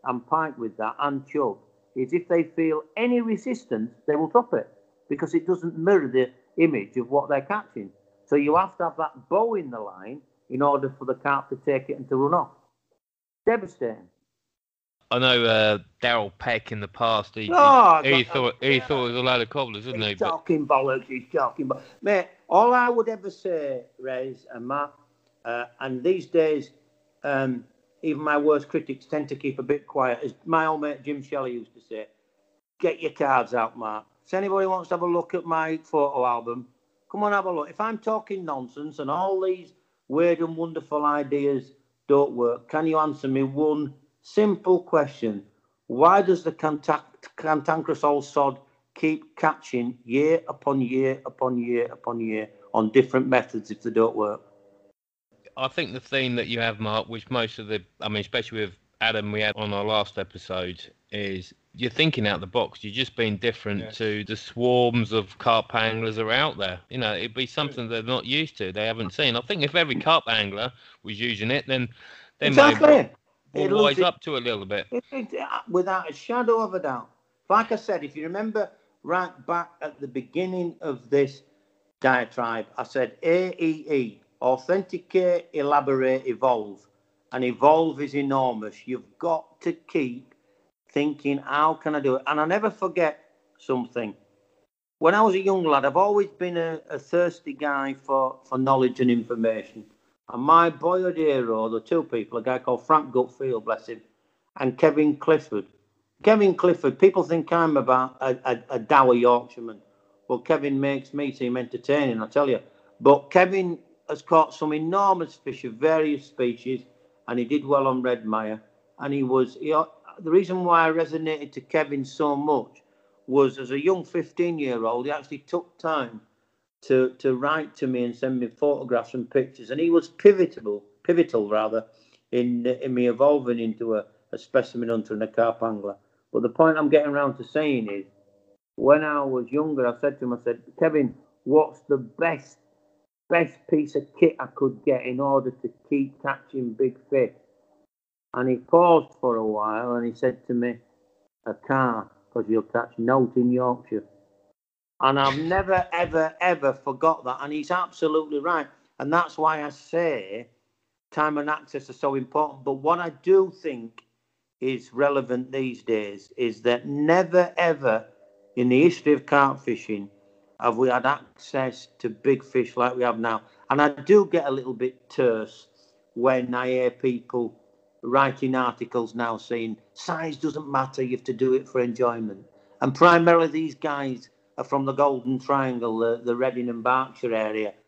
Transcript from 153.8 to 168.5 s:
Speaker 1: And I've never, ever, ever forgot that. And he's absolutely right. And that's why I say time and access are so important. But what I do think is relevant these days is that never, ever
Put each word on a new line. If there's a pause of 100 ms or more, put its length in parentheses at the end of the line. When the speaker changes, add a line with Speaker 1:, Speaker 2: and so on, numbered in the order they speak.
Speaker 1:
And
I've
never,
ever,
ever
forgot
that.
And
he's
absolutely
right. (300)
And
that's
why
I
say (640)
time
and
access
are
so
important.
But
what
I (120)
do (100)
think (600)
is
relevant
these
days
is
that
never,
ever (500)